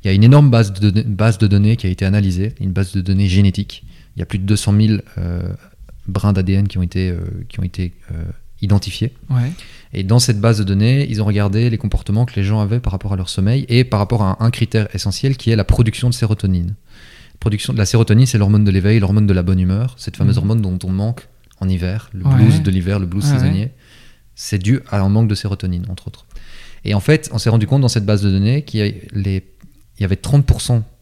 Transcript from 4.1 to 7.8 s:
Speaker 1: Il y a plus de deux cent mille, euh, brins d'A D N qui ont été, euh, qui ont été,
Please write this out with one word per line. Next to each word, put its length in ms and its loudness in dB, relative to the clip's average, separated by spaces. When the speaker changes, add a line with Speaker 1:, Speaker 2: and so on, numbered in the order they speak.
Speaker 1:
Il 40 -12
y 40 -4
a 20 -6
plus 140 -6
de 60 -6
deux 100 0
cent 160 -2
mille, 300 2
euh, 240 -6
brins 240 0
d'A 120 0
D 100 0
N 160 2
qui 80 -8
ont 40 -2
été, 280 -2
euh, 100 -4
qui 100 -12
ont 40 -4
été, 300 -6